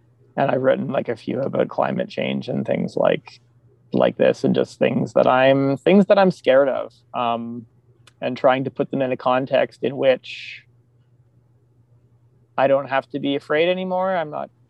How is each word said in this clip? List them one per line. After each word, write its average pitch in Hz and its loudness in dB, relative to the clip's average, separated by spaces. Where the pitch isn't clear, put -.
and 139 2
I've 135 0
written, 131 2
like, 127 -4
a 120 -4
few - -6
about - -2
climate 64 -2
change 65 -6
and - -4
things - -4
like, - -2
like 123 2
this, - 2
and 131 0
just 127 -2
things 123 -2
that 120 4
I'm, 135 2
things 190 4
that 202 4
I'm 190 4
scared 135 2
of, 113 -6
um, 117 -6
and 127 -6
trying 131 2
to 131 -6
put - -6
them 135 -2
in 127 -2
a 123 -4
context 131 -2
in 131 -4
which - -2
I 131 4
don't 135 2
have 135 -2
to 143 -6
be 139 -2
afraid 156 0
anymore. 185 -2
I'm 156 -4
not 139 -10